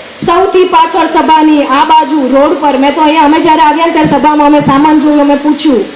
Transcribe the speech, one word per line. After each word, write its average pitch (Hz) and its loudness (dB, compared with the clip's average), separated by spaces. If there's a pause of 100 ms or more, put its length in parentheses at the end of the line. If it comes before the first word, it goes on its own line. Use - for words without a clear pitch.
(260)
સૌથી 370 0
પાછળ 330 0
સભાની 302 2
આ 277 -2
બાજુ 302 0
રોડ 277 0
પર, 285 0
મેં 277 0
તો 320 -4
અહીંયા, 311 0
અમે 294 2
જ્યારે 320 2
આવ્યા 302 0
ને 339 -2
ત્યારે 311 0
સભામાં 294 0
અમે 294 2
સામાન 294 0
જોયું, 294 0
અમે 285 0
પૂછ્યું 285 -2 (100)